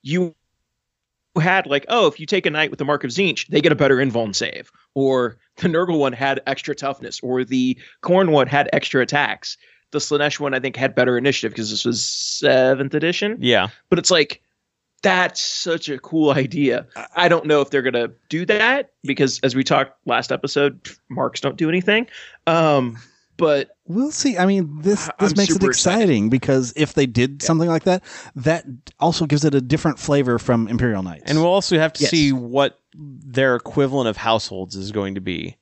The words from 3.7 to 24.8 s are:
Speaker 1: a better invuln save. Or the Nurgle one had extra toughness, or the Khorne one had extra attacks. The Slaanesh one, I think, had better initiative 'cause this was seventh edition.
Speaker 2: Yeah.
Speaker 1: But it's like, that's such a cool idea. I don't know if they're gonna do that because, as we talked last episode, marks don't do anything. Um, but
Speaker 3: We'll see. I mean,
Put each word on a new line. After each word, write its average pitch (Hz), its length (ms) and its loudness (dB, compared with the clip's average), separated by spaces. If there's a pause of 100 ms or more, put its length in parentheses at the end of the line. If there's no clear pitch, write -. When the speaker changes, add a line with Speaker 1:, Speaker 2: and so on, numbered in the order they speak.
Speaker 1:
a 147 40 4
better 135 220 4
invuln 117 380 -2
save. - 360 -8 (220)
Or 131 440 0 (200)
the 180 120 0
Nurgle 170 280 0
one 139 160 2
had 131 320 -2
extra 139 300 -6
toughness, 139 480 -10
or 127 200 -2
the 127 340 0 (260)
Khorne 180 260 4
one 143 160 6
had 143 280 2
extra 143 280 0
attacks. 123 560 -2 (320)
The - 100 -6
Slaanesh 143 400 -2
one, 143 140 -4
I 131 60 -2
think, 127 160 -6
had 135 180 -2
better 123 240 2
initiative 120 380 0
'cause 110 160 -6
this - 140 -6
was 117 180 -2
seventh 135 920 0
edition. 175 460 -2
Speaker 2:
Yeah. 113 300 2 (200)
Speaker 1:
But 175 100 4
it's - 120 0
like, 160 300 2 (640)
that's 180 380 0
such - 480 -4
a 131 100 -6
cool 156 320 2
idea. 131 560 0 (260)
I 175 140 2
don't 165 180 2
know 151 140 4
if 139 100 0
they're 139 120 0
gonna 120 260 -2 (220)
do 170 160 -4
that 233 460 0 (120)
because, 135 400 0
as 131 100 0
we 131 100 0
talked 139 280 0 (160)
last 120 240 -2
episode, 139 480 -2 (300)
marks 131 320 -6
don't - 160 -4
do 160 100 -2
anything. 208 400 0 (400)
Um, 147 500 2 (380)
but 147 360 0 (140)
Speaker 3:
We'll 247 260 -2
see. 247 260 -2
I 180 80 2
mean, 175 360 -2